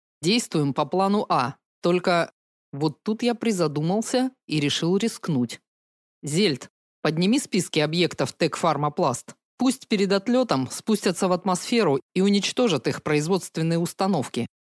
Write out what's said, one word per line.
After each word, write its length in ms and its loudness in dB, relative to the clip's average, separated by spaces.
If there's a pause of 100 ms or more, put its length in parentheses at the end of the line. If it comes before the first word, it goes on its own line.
(200)
действуем 540 0
по 100 0
плану 440 0
А, 260 0 (260)
только». 520 0 (400)
Вот 320 -4
тут 180 -4
я 140 0
призадумался 960 0 (160)
и 100 0
решил 380 0
рискнуть. 640 -2 (640)
«Зельд, 460 0 (300)
подними 380 2
списки 400 -2
объектов 580 0
Текфармопласт. 1000 -2 (220)
Пусть 280 0
перед 240 2
отлётом 640 2
спустятся 560 0
в 40 2
атмосферу 680 0 (140)
и 60 0
уничтожат 680 2
их 160 -4
производственные 720 0
установки. 680 -2 (220)